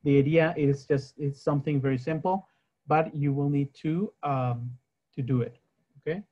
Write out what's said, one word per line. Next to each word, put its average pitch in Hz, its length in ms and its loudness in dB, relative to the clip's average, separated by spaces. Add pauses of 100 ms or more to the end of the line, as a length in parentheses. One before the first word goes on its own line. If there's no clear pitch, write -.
The 139 140 6
idea 160 380 4
is 139 300 0
just, 139 320 -2
it's 143 240 -6
something 143 380 0
very 135 180 0
simple, 160 500 -4 (380)
but 156 280 2
you 143 200 0
will 143 160 0
need 143 320 -2
to, 170 300 -2 (100)
um, 123 480 -2 (440)
to 143 80 -6
do 123 200 0
it, - 160 -8 (400)
okay? 170 340 -6